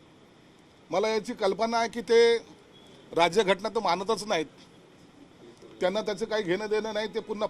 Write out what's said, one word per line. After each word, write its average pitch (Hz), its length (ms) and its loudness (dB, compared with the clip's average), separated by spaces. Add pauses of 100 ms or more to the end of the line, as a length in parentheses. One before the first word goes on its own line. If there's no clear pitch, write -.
(920)
मला 202 180 2
याची 220 240 -2
कल्पना 208 440 0
आहे 226 120 0
की 226 120 -8
ते 233 360 6 (720)
राज्यघटना 185 580 2
तर 208 100 -4
मानतच 196 440 0
नाहीत, 180 220 -2 (1400)
त्यांना 190 200 -2
त्याचं 208 240 -6
काही 214 180 -2
घेणं 190 260 -2
देणं 214 240 -4
नाही, 214 140 -4
ते 202 120 -10
पुन्हा 208 300 -6